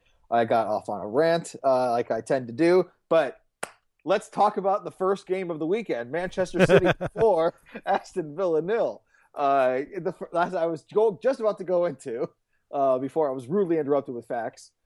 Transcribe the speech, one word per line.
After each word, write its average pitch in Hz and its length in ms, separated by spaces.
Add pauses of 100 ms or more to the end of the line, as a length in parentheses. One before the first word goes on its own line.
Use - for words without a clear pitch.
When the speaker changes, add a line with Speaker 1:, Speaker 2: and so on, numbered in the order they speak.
(300)
Speaker 1:
I 117 160
got 113 200
off 104 220
on 104 120
a 98 60
rant, 165 560
uh, 127 300
like 120 180
I 113 120
tend 131 260
to 117 40
do. 170 360 (200)
But 160 320 (640)
let's 185 240
talk 208 280
about 196 280
the 165 60
first 190 360
game 185 240
of 160 80
the 160 80
weekend: 156 440
Manchester 180 560
City 185 240 (120)
Speaker 2:
<laughs> - 160
Speaker 1:
four, 175 360 (320)
Aston 170 480
Villa 165 280
nil. 170 400 (320)
Uh, 135 480 (180)
the 170 120
fir-, - 240
as 175 180
I 165 120
was 165 260
go-, 208 300
just 262 160
about 208 200
to 190 60
go 175 200
into, 135 440 (440)
uh, 135 260
before 139 300
I 131 40
was 131 140
rudely 170 320
interrupted 139 380
with 117 100
facts, 120 460 (140)